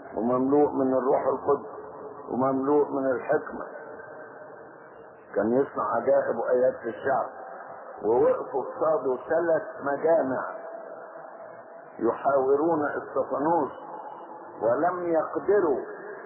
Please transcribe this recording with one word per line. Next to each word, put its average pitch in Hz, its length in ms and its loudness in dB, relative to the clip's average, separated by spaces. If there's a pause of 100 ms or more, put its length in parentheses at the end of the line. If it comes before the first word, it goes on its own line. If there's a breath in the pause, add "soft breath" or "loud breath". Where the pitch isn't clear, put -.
(160)
ومملوء 131 560 4
من 131 220 2
الروح 131 340 2
القدس، 135 420 0 (600)
ومملوء 135 640 2
من 139 140 0
الحكمة. - 600 0 (1700)
كان 104 180 2
يصنع 127 420 0
عجائب 123 420 2
وآيات 127 380 4
في 120 140 -8
الشعب. 113 400 -2 (760)
ووقفوا 135 600 2
قصاده 143 540 0 (120)
ثلاث 160 320 4 (200)
مجامع 135 720 2 (1400)
يحاورون 143 840 4
اسطفانوس، 135 840 0 (920)
ولم 170 460 2
يقدروا 165 720 2 (460)